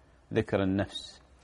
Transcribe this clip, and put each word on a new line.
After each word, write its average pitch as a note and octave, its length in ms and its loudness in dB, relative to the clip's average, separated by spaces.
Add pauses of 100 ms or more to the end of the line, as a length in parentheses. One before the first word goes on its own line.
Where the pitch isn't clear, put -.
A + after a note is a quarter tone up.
(340)
ذكر G#2+ 280 2
النفس. - 600 -2 (220)